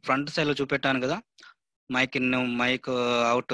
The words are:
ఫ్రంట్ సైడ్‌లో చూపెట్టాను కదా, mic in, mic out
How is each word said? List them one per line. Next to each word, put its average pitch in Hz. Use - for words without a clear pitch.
ఫ్రంట్ 139
సైడ్‌లో 147
చూపెట్టాను 139
కదా, 143
mic 127
in, 131
mic 127
out 120